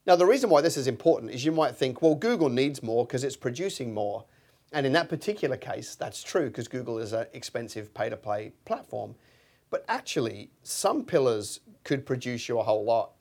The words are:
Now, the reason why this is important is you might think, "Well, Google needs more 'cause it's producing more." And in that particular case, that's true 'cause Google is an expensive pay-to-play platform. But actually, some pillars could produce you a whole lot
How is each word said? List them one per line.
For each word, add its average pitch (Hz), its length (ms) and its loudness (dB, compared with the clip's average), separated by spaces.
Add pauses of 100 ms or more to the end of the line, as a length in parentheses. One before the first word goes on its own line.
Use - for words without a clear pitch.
Now, 180 80 10
the 175 100 8
reason 240 240 6
why 147 120 8
this 156 160 2
is 131 100 -2
important 131 440 2
is 127 140 -6
you 156 60 2
might 156 240 2
think, 131 260 -2
"Well, 160 140 6
Google 170 340 2
needs 135 320 0
more 117 240 0
'cause 127 180 -4
it's 135 120 -4
producing 131 580 -6
more." 104 320 -6 (480)
And 147 120 0
in 131 80 2
that 165 140 2
particular 160 480 -4
case, - 400 -10
that's - 260 -10
true 151 300 0
'cause 120 160 -8
Google 120 300 -6
is 110 160 -6
an 113 180 -2
expensive 113 640 -10
pay-to-play 107 580 -6 (140)
platform. 113 500 -8 (540)
But - 180 -6
actually, 117 640 -4 (100)
some - 440 -2
pillars 120 560 2 (240)
could 135 200 -2
produce 123 440 -4
you 120 100 0
a 110 40 2
whole 107 200 0
lot 113 380 0